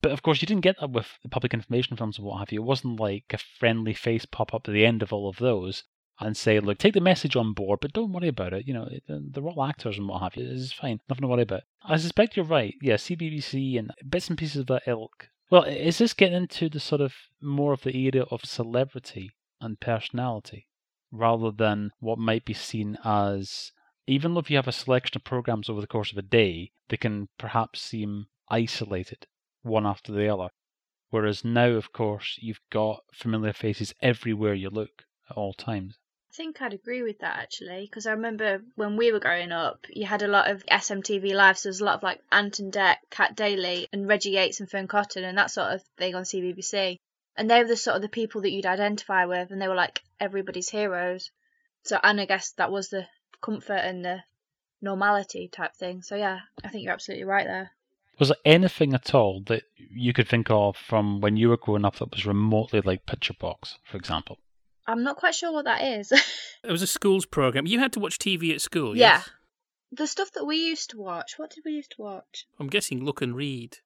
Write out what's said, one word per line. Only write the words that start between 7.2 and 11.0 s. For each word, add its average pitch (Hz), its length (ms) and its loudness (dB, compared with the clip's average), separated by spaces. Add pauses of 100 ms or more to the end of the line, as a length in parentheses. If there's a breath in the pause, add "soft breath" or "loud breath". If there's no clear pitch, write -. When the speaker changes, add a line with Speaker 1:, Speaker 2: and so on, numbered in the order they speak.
Speaker 1:
on 113 160 2
board, 101 280 0
but - 120 -6
don't 214 200 -2
worry 175 160 -2
about 101 260 -4
it. 101 120 -6
You 135 80 -4
know, 113 100 -6
it, - 240 -12
uh, 76 100 -6 (120)
they're 139 160 -8
all 139 180 -2
actors 113 340 -4
and 101 100 -6
what 98 140 -6
have 92 140 -6
you. 123 120 -6
This 127 120 -8
is 131 120 -8
fine. 117 360 -6